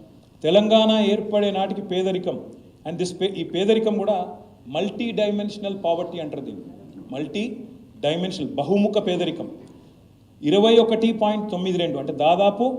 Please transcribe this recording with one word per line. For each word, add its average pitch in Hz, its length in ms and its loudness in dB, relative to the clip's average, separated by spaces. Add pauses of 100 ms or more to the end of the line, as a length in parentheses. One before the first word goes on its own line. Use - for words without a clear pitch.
(420)
తెలంగాణ 214 480 6 (220)
ఏర్పడే 208 380 0
నాటికి 196 420 -2
పేదరికం, 185 460 -2 (500)
and 170 140 -6
this 175 160 -4
పే-, 190 220 -2
ఈ 165 40 -4 (100)
పేదరికం 208 480 2
కూడా 202 160 0 (560)
మల్టీ 202 360 -4
డైమెన్షనల్ 202 760 -2
పావర్టీ 170 380 -2
అంటారు 143 240 -8
దీన్ని, 101 160 -12 (500)
మల్టీ 202 420 -6 (480)
డైమెన్షనల్ 160 440 -2 (100)
బహుముఖ 202 480 2
పేదరికం 170 420 -2 (920)
ఇరవై 202 340 6
ఒకటి 226 320 4 (140)
పాయింట్ 208 280 -2
తొమ్మిది 180 280 -2
రెండు, 156 200 -2
అంటే 139 140 -6
దాదాపు 185 520 4 (140)